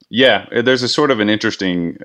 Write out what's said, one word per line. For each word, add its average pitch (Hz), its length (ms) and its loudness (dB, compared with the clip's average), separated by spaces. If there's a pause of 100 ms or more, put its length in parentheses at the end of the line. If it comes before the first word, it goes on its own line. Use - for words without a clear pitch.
Yeah, 113 360 2 (160)
there's 123 220 2
a 123 40 -2
sort 147 220 0
of 120 100 0
an 107 120 2
interesting, 95 720 -2